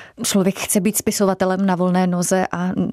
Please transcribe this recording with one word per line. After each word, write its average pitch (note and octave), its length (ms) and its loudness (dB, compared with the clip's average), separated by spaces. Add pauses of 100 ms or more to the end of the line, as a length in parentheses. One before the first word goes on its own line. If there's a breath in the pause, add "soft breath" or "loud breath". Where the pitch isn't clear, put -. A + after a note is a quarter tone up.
(240 loud breath)
člověk F#3+ 360 0
chce - 200 -2
být G3 180 0
spisovatelem F#3+ 680 0
na F#3+ 100 2
volné F3+ 320 2
noze F3+ 440 0
a F3+ 200 -2 (220)